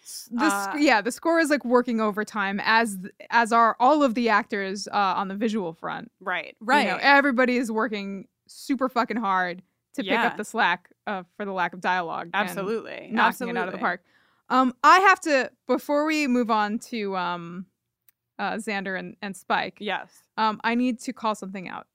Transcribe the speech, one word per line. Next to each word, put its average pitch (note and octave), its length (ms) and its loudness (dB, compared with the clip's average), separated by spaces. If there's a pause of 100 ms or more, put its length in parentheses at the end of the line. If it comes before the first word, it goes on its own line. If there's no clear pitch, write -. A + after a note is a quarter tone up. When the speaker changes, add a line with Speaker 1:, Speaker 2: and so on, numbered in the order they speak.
Speaker 1:
S-, - 300 -18
the C4 180 0
sc-, G3+ 240 -2
Speaker 2:
Uh, D4+ 40 -6
Speaker 1:
yeah, C4 220 4
the G3 120 -6
score E4 260 0
is, D#4+ 120 0
like, D4 140 0
working A#3+ 360 2
overtime, G#3 640 -4
as A3+ 340 2
th-, F#3 140 -12 (180)
as A#3 220 2
are A#3 260 6
all C#4+ 240 6
of B3 140 4
the A#3+ 120 0
actors, G3+ 600 0
uh, G3 280 0
on F#3 120 -4
the G3 80 -8
visual G#3 380 -2
front. D#3+ 360 -10 (100)
Speaker 2:
Right, F#3 400 -6
Speaker 1:
You G#3+ 60 -12
know, B3+ 80 2 (200)
Speaker 2:
right. - 60 -6
Speaker 1:
everybody B3+ 560 6
is A#3+ 140 0
working G3+ 560 -4 (220)
super C4 400 -4
fucking A#3 300 -2
hard F#3 440 -2 (320)
to C#4 80 -4
pick - 80 4
Speaker 2:
Yeah. A3+ 160 4
Speaker 1:
up A3 100 -2
the G#3 80 -6
slack, F#3 460 0 (160)
uh, G3 160 -6 (140)
for - 80 -8
the G3 80 -6
lack F3 220 -2
of F#3 60 -14
dialogue E3+ 540 -2
and G3 140 0
Speaker 2:
Absolutely, G3+ 640 -6
Speaker 1:
knocking A3+ 360 0
it - 80 -6
out F#3 120 -4
of - 60 -10
the - 40 -10
Speaker 2:
absolutely. - 20 -
Speaker 1:
park. F3+ 220 -4 (460)
Um, B3+ 340 2
I D#4+ 180 10
have F#4+ 200 6
to, C#4 320 0 (160)
before D4 360 0
we D4+ 220 0
move B3 240 2
on G#3+ 300 0 (100)
to, G3+ 260 -6
um, F3 500 -8 (760)
uh, G3 140 -4
Xander G3 440 -6
and, F3+ 240 -12
and G3 140 -10
Spike, - 420 -4
Speaker 2:
Yes. - 460 -8 (120)
Speaker 1:
um, A3 280 0
I A#3 100 0
need B3 280 0
to B3+ 100 -8
call G#3+ 240 -4
something F#3+ 320 -12
out. - 260 -12